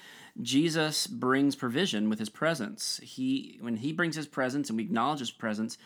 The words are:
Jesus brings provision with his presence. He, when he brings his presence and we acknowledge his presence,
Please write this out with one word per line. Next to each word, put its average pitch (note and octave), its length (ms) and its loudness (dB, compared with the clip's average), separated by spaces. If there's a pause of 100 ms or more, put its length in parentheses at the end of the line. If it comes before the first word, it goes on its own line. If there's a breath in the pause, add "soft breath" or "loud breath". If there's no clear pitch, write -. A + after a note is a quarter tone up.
(420 loud breath)
Jesus D3+ 640 2
brings C3 480 4
provision A#2+ 540 0
with G#2+ 100 0
his A2 100 -4
presence. - 760 -2
He, C3 560 -4
when A2+ 180 -4
he C3 140 -4
brings E3 240 0
his D3+ 120 -6
presence C3+ 420 0
and A2+ 80 -2
we A2+ 60 0
acknowledge A#2+ 360 0
his A#2 120 -6
presence, A2 540 -4